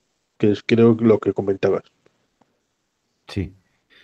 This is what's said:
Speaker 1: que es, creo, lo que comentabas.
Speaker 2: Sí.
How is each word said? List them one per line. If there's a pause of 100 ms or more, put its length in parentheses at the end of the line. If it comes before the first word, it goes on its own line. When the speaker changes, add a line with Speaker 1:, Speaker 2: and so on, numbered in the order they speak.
(400)
Speaker 1:
que
es,
creo,
lo
que
comentabas. (1400)
Speaker 2:
Sí. (500)